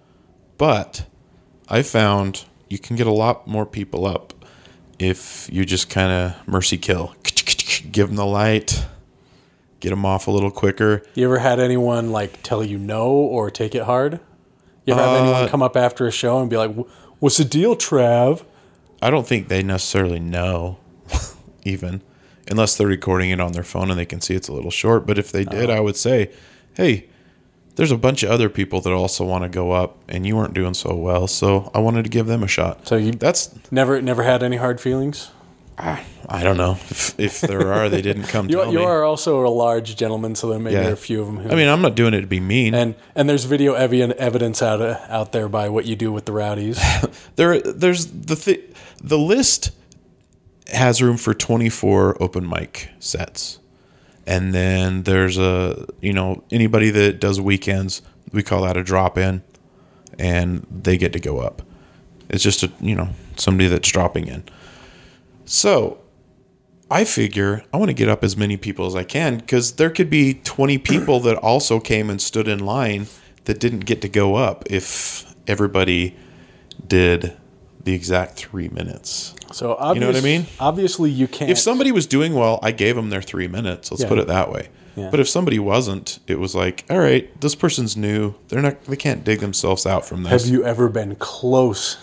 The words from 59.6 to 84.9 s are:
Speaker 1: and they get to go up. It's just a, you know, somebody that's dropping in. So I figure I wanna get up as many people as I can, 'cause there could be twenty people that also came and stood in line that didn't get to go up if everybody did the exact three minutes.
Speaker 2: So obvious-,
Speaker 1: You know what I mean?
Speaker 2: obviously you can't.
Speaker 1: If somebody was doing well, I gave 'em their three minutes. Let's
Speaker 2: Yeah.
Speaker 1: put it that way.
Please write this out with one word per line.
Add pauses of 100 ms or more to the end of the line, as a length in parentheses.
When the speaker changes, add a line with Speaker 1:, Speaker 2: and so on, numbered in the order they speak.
Speaker 1:
and
they
get
to
go
up. (680)
It's
just
a, (120)
you
know, (280)
somebody
that's
dropping
in. (1000)
So (920)
I
figure
I
wanna
get
up
as
many
people
as
I
can,
'cause
there
could
be
twenty
people
that
also
came
and
stood
in
line (380)
that
didn't
get
to
go
up
if (240)
everybody (720)
did (500)
the
exact
three
minutes. (180)
Speaker 2:
So
obvious-,
Speaker 1:
You
know
what
I
mean? (140)
Speaker 2:
obviously
you
can't.
Speaker 1:
If
somebody
was
doing
well,
I
gave
'em
their
three
minutes.
Let's
Speaker 2:
Yeah.
Speaker 1:
put
it
that
way. (280)